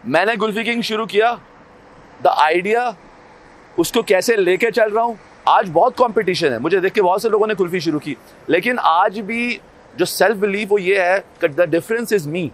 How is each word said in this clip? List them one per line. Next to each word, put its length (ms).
मैंने 300
कुल्फी 280
किंग 180
शुरू 240
किया, 340
the 260
idea, 420
उसको 240
कैसे 340
लेके 340
चल 200
रहा 140
हूँ। 140
आज 200
बहुत 280
competition 560
है, 60
मुझे 220
देख 120
के 100
बहुत 200
से 60
लोगों 180
ने 80
कुल्फी 260
शुरू 180
की, 180
लेकिन 300
आज 400
भी 420
जो 80
सेल्फ 320
बिलीफ 320
वो 100
ये 240
है 160
कि 300
the 180
difference 540
is 80
me। 260